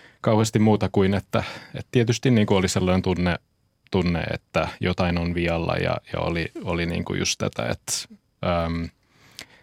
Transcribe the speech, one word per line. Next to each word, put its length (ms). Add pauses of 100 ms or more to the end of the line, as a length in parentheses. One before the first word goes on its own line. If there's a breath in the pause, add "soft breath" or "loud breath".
(220 loud breath)
kauheasti 380
muuta 320
kuin, 220
että, 300 (320 loud breath)
et 160
tietysti 400
niin 160
kuin 100
oli 100
sellainen 340
tunne, 340 (560)
tunne, 280
että 480 (120)
jotain 380
on 180
vialla 400
ja, 220 (160)
ja 60
oli, 320 (120)
oli 220
niin 200
kuin 140
just 180
tätä, 280
että, 260 (760)
äm, 240 (720 loud breath)